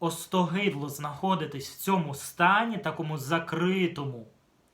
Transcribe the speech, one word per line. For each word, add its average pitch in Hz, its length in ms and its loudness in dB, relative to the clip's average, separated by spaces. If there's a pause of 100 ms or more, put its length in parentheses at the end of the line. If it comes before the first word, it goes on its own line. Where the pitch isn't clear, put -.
остогидло 165 880 0
знаходитись 147 800 -2
в - 80 -16
цьому 170 360 0
стані, 202 640 2
такому 156 400 -4
закритому, 165 1080 0 (480)